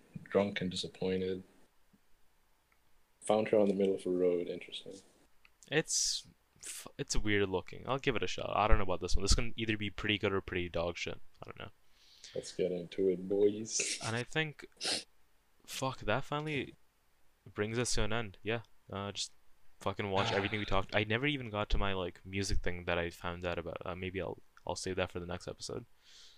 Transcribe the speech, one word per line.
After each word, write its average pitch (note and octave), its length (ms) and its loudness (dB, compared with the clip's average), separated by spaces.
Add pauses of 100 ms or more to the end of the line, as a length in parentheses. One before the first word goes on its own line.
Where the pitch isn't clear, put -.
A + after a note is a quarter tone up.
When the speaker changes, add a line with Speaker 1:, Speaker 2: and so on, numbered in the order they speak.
(240)
Speaker 1:
drunk G2+ 360 2
and F#2 100 0
disappointed. F#2 720 -2 (1800)
Found G#2+ 220 4
her A2 100 6
on G2+ 100 6
the G2 60 2
middle G2 200 4
of F#2 120 -6
a F#2 40 0
road. F2 380 2
Interesting. - 460 -10 (760)
Speaker 2:
It's - 540 0 (420)
f-, - 220 -12 (100)
it's - 180 -2
weird G2+ 320 6
looking. F#2 380 -4
I'll C3 120 0
give C3 180 0
it F#2+ 60 2
a - 40 0
shot. - 280 -4
I G2+ 120 6
don't A#2+ 120 10
know G#2 60 4
about F2+ 160 2
this F2+ 140 4
one. G2 80 4
This G2 120 6
can A#2 220 4
either A2 200 0
be G#2 140 -2
pretty G#2+ 280 0
good G2 140 2
or F#2+ 80 2
pretty F2+ 280 -2
dog E2+ 300 -2
shit. - 220 -6 (220)
I - 60 -12
don't - 100 -14
know. - 120 -12 (640)
Speaker 1:
Let's - 180 -8
get F#2 200 0
into F2+ 360 0
it, F#2 200 0
boys. G#2 800 2
Speaker 2:
And A2 80 -2
I A#2+ 80 -2
think, D#3 440 -2 (1000)
fuck, - 340 -6
that G#2+ 240 0
finally D3 520 -4 (800)
brings A2 240 0
us A#2+ 160 2
to A#2 100 4
an G#2 80 2
end. A2 300 -2
Yeah, A2 180 -2 (320)
uh, G2+ 200 -4
just - 200 -6 (480)
fucking G2+ 300 -2
watch G2 220 2
everything G2+ 280 0
we G#2 60 -4
talked. G2+ 280 0
I G#2+ 100 4
never A2+ 220 0
even C3 240 -2
got G#2 200 -2
to G#2+ 80 6
my, G2 160 4
like, F2+ 300 -4
music F#2+ 340 0
thing F2 280 0
that F2 120 2
I E2+ 120 0
found F2 340 -6
out F2 140 -2
about. E2 260 -6
Uh, F2+ 120 -4
maybe F#2 240 -4
I'll, - 180 -4 (280)
I'll F2+ 100 -2
save F#2 200 -4
that F#2 140 0
for - 100 -8
the F2 60 -6
next F2+ 220 -6
episode. - 360 -8 (540)